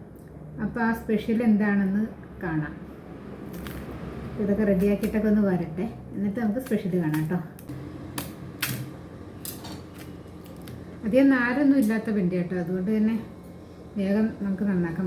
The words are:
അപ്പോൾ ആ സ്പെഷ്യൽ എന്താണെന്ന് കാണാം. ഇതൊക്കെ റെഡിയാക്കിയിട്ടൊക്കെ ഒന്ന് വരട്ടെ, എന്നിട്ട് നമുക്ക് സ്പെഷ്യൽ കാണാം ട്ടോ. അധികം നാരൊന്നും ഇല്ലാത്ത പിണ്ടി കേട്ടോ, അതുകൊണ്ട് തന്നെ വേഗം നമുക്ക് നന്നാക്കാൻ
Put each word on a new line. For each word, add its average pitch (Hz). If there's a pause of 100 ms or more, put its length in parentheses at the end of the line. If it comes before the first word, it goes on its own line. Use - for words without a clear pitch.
(640)
അപ്പോൾ 220
ആ - (120)
സ്പെഷ്യൽ 220 (100)
എന്താണെന്ന് 202 (380)
കാണാം. 160 (1700)
ഇതൊക്കെ 202
റെഡിയാക്കിയിട്ടൊക്കെ 202
ഒന്ന് 208
വരട്ടെ, 170 (280)
എന്നിട്ട് 202
നമുക്ക് 214
സ്പെഷ്യൽ 196
കാണാം 156
ട്ടോ. 175 (3750)
അധികം 254
നാരൊന്നും 269
ഇല്ലാത്ത 214
പിണ്ടി 180
കേട്ടോ, 180
അതുകൊണ്ട് 185
തന്നെ 214 (840)
വേഗം 196 (200)
നമുക്ക് 196
നന്നാക്കാൻ 175